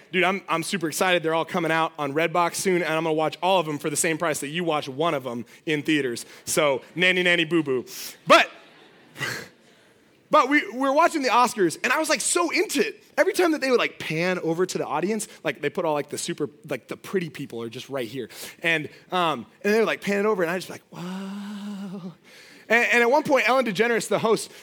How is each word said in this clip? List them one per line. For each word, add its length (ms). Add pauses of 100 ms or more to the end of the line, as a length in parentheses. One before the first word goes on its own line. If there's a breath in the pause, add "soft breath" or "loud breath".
(120)
dude, 120
I'm, 240
I'm 140
super 260
excited. 360
They're 100
all 120
coming 260
out 260
on 160
Redbox 420
soon, 280
and 100
I'm 120
gonna 80
watch 280
all 180
of 60
them 140
for 100
the 80
same 220
price 220
that 80
you 140
watch 240
one 280
of 80
them 240 (180 loud breath)
in 160
theaters. 460 (180 loud breath)
So, 380 (100)
nanny, 300
nanny, 200
boo-boo. 420 (420 loud breath)
But, 200 (960 loud breath)
<laughs> 880
but 180
we, 220
we 80
were 160
watching 300
the 60
Oscars, 540
and 80
I 60
was, 100
like, 140
so 300
into 360
it. 120 (180)
Every 160
time 180
that 100
they 80
would, 80
like, 220
pan 400
over 260
to 120
the 80
audience, 420 (160 loud breath)
like, 180
they 80
put 140
all, 100
like, 160
the 80
super, 320 (200)
like, 180
the 80
pretty 340
people 320
are 80
just 200
right 180
here. 220 (340 loud breath)
And, 260 (220 loud breath)
um, 340 (180)
and 100
they 60
would, 60
like, 160
pan 180
it 60
over, 160
and 80
I 80
just 120
be 60
like, 140
"Whoa." 1200 (560 loud breath)
And, 240
and 100
at 80
one 120
point, 240
Ellen 180
DeGeneres, 420
the 100
host, 320 (140 loud breath)